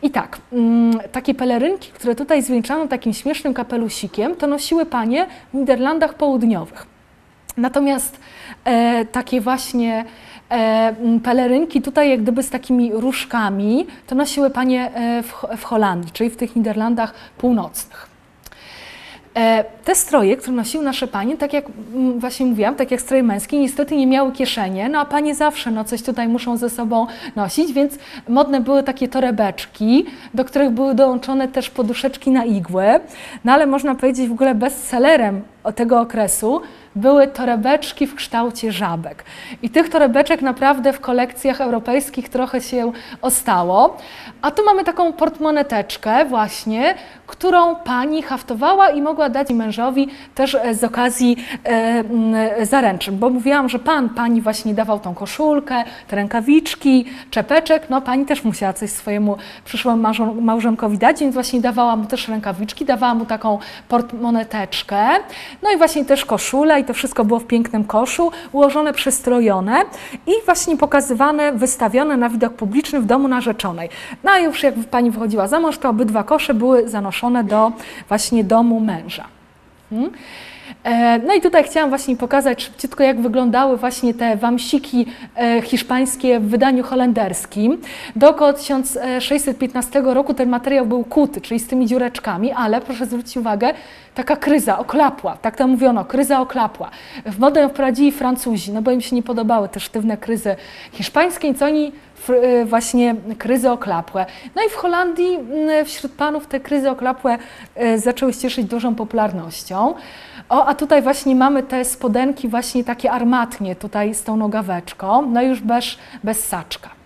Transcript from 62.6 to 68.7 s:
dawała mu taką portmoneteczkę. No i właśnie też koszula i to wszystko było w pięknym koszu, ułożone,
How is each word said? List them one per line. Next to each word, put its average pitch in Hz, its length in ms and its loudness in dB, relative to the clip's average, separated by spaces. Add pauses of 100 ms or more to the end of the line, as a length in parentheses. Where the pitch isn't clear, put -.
dawała 247 300 0
mu 226 100 -2
taką 220 340 -2 (280)
portmoneteczkę. 226 1200 -2 (560)
No 415 80 2
i 392 60 4
właśnie 302 280 2
też 277 200 2
koszula 285 520 2
i 277 80 0
to 240 80 -6
wszystko 247 320 -2
było 233 140 2
w 233 80 -16
pięknym 226 360 0
koszu, 254 480 0 (200)
ułożone, 285 420 2